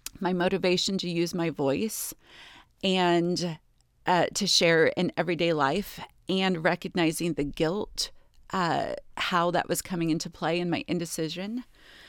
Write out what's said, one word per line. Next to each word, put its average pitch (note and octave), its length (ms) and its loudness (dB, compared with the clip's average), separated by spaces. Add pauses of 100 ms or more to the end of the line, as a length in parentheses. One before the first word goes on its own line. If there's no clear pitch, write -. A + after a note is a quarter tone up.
(200)
my F#3 120 0
motivation F#3 680 2
to F3 100 -4
use E3+ 260 -2
my E3 160 0
voice D3 640 -2 (720)
and, F3 760 2 (480)
uh, F3+ 280 4
to G3 120 -2
share E3 420 6
in - 280 0
everyday E3+ 360 0
life D3+ 480 -2 (280)
and F#3 360 0
recognizing E3+ 720 0
the D3 100 -2
guilt, - 640 -2 (400)
uh, E3+ 440 0 (220)
how F3 340 0
that F3 180 0
was - 140 -2
coming E3 280 -2
into E3 180 -2
play E3+ 320 -2
in F3 80 -2
my D#3 180 -2
indecision. F3 760 -4 (440)